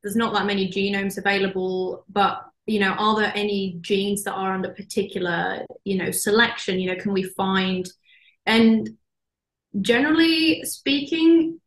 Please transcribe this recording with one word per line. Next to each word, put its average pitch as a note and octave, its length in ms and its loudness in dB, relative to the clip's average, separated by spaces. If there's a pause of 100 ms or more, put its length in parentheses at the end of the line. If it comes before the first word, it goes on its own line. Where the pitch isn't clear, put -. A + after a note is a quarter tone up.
there's G3+ 120 -8
not A3+ 180 2
that G3 120 0
many G3 260 0
genomes G3 460 -2
available, F#3 880 -2
but, G3 380 0 (220)
you G#3+ 120 0
know, G3 120 2
are G#3+ 280 2
there G#3 160 0
any G3+ 460 -2
genes G3+ 420 -2
that F#3+ 100 -6
are F#3+ 200 -2
under F#3 160 -4
particular, F#3 960 -4 (180)
you G3 140 -2
know, F3 140 -2
selection? G#3 680 0
You F#3 120 -2
know, F#3 100 -6
can G#3 100 -2
we F#3+ 120 0
find, F#3 640 -2 (560)
and A3 420 4 (960)
generally D#4 840 2
speaking D#4+ 1040 2